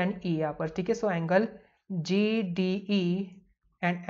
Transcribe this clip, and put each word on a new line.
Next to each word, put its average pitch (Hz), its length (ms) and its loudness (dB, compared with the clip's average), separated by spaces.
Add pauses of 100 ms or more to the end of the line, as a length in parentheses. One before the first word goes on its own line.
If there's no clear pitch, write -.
and 190 220 -2
E 165 140 2
यहाँ 151 200 0
पर, 160 100 -2
ठीक 185 200 -2
है। 226 60 2
So 220 160 0
angle 175 360 2 (420)
जी 196 540 2
डी 185 280 0 (180)
ई 196 140 2 (800)
and 175 280 -2